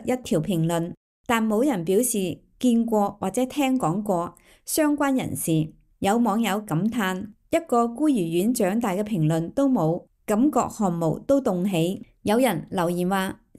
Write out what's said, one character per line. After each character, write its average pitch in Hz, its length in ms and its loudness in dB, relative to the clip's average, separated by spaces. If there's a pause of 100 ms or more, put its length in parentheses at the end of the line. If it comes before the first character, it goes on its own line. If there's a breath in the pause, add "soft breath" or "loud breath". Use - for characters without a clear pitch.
一 254 180 0
條 - 160 0
評 160 280 0
論， 170 260 -2 (320)
但 226 200 0
冇 220 200 2
人 208 180 0
表 190 200 2
示 196 340 -4 (220)
見 233 260 2
過 208 340 0
或 190 120 -4
者 247 160 0
聽 262 320 0
講 185 240 0
過 175 320 -2 (280 soft breath)
相 294 320 2
關 277 220 0
人 156 180 -4
士。 156 360 0 (260)
有 202 200 2
網 226 220 2
友 208 220 0
感 180 260 -2
嘆， 208 420 -4 (200)
一 330 160 2
個 233 220 2
孤 240 200 -2
兒 175 300 0
院 214 160 2
長 202 260 0
大 233 120 0
嘅 190 100 -2
評 208 240 0
論 165 280 0
都 277 140 2
冇， 175 360 0 (240)
感 233 240 2
覺 254 100 0
汗 185 320 -2
毛 165 240 -2
都 277 240 2
凍 190 260 -2
起。 175 380 -2 (160)
有 208 160 0
人 208 320 0
留 175 220 -2
言 180 180 -2
話， 190 300 -4 (200)